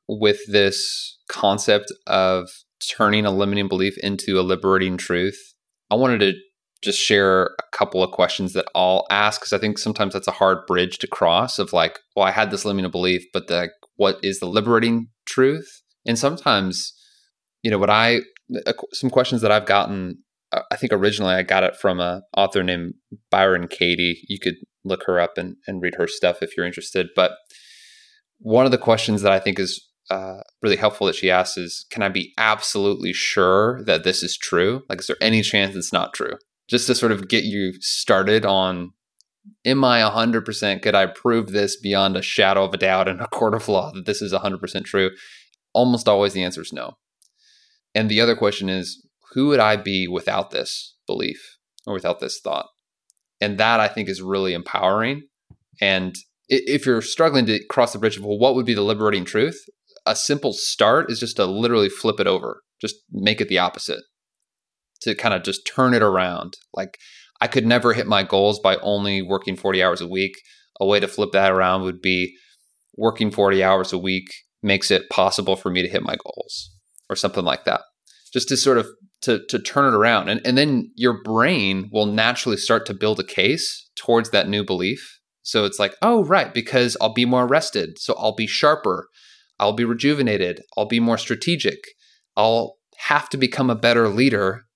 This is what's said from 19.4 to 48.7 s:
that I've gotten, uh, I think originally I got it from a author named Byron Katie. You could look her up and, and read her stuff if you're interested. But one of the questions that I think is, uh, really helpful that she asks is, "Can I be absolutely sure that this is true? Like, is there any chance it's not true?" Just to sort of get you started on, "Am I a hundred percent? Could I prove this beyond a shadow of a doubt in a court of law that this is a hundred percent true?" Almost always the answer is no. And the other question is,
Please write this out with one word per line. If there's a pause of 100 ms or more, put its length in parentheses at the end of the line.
that
I've
gotten, (280)
uh, (100)
I
think
originally
I
got
it
from
a (160)
author
named (380)
Byron
Katie.
You
could (280)
look
her
up
and, (100)
and
read
her
stuff
if
you're
interested.
But (1080)
one
of
the
questions
that
I
think
is, (280)
uh, (200)
really
helpful
that
she
asks
is,
"Can
I
be
absolutely
sure
that
this
is
true?
Like,
is
there
any
chance
it's
not
true?" (320)
Just
to
sort
of
get
you
started
on, (760)
"Am
I
a
hundred
percent?
Could
I
prove
this
beyond
a
shadow
of
a
doubt
in
a
court
of
law
that
this
is
a
hundred
percent
true?" (640)
Almost
always
the
answer
is
no. (960)
And
the
other
question
is, (300)